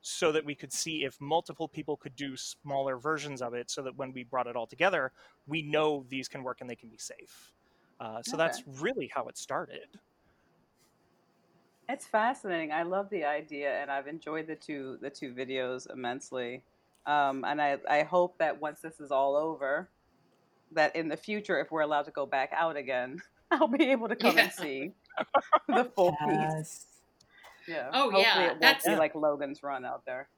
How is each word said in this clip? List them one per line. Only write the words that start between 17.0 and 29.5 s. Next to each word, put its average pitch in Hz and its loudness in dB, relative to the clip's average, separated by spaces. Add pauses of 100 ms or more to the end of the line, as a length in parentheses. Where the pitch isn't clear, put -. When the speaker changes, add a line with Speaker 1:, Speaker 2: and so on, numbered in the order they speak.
Speaker 2:
Um, 139 2
and 143 0
I, 143 2 (120)
I 147 4
hope 175 2
that 156 0
once 151 -6
this 160 -12
is 143 -8
all 139 4
over, 151 0 (840)
that 156 4
in 165 -2
the 147 -2
future, 208 -2
if 160 -2
we're 156 2
allowed 147 4
to 151 -8
go 135 -4
back 135 0
out 160 0
again, 127 -4 (160)
<laughs> - -6
I'll 311 4
be 277 4
able 233 2
to 214 0
come 240 4
and - -
Speaker 3:
Yeah. 196 6
Speaker 2:
see 147 -6 (760)
the 247 4
full 180 4
piece. 151 -2
Speaker 4:
Yes. 156 -2 (800)
Speaker 2:
Yeah. 143 -6
Speaker 3:
Oh, 262 2
Speaker 2:
Hopefully 196 6
Speaker 3:
yeah. 196 6
Speaker 2:
it 170 4
won't 156 -2
Speaker 3:
That's 262 6
Speaker 2:
be 185 4
Speaker 1:
Yeah. 156 4
Speaker 2:
like 156 4
Logan's 143 -2